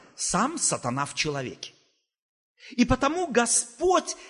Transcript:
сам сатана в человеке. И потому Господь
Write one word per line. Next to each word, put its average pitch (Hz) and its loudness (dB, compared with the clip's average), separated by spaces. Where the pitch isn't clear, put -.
сам 269 0
сатана 131 -2
в - -8
человеке. 139 -4
И 240 4
потому 294 2
Господь 294 2